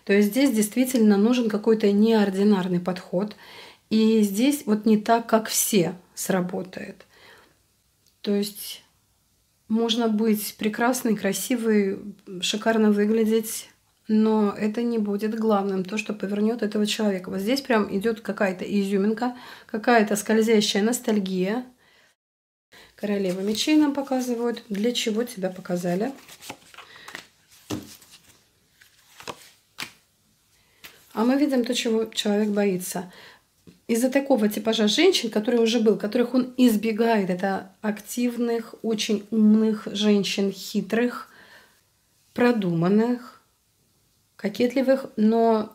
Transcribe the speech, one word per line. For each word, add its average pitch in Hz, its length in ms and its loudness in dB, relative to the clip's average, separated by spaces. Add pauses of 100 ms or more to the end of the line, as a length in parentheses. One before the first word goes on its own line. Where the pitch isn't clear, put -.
То 202 100 0
есть 208 160 4
здесь 262 220 2
действительно 220 640 2
нужен 233 320 2
какой-то 214 420 2
неординарный 202 880 2
подход, 180 560 -6 (540)
и 220 320 4
здесь 226 440 0
вот 214 200 0
не 220 120 6
так, 233 300 0
как 220 200 2
все, 180 480 0 (200)
сработает. 185 880 -6 (1160)
То 202 140 -2
есть - 480 -6 (840)
можно 233 400 0
быть 214 480 0
прекрасной, 233 580 0
красивой, 202 840 0 (420)
шикарно 220 500 2
выглядеть, 220 760 0 (400)
но 214 480 2
это 214 240 -4
не 233 160 -2
будет 214 400 -2
главным, 196 480 0
то, 214 120 -8
что 214 160 -6
повернёт 214 500 -2
этого 208 220 -2
человека. 196 440 -2
Вот 190 100 -6
здесь 247 220 -2
прям 214 340 0
идёт 226 260 -2
какая-то 196 440 -4
изюминка, 208 720 0 (300)
какая-то 220 480 2
скользящая 214 680 2
ностальгия. 214 840 -2 (1300)
Королева 196 440 -4
мечей 226 360 0
нам 294 160 4
показывают. 247 760 -4
Для 208 220 -2
чего 226 320 -2
тебя 190 280 -8
показали? 185 600 -4 (4000)
А 214 100 -2
мы 254 140 2
видим 269 260 2
то, 240 120 -4
чего 226 300 0
человек 214 440 -2
боится. 185 600 -2 (760)
Из-за 233 220 0
такого 262 400 2
типажа 214 380 0
женщин, 302 420 2
который 233 300 0
уже 226 200 2
был, 214 160 4
которых 240 380 -2
он 254 240 0
избегает, 220 720 2
это 185 420 -4 (100)
активных, 233 1000 -4
очень 214 480 -4
умных 220 640 4
женщин, 202 600 0
хитрых, 220 800 -4 (1040)
продуманных, 214 1080 0 (920)
кокетливых, 254 720 0 (120)
но, 220 580 2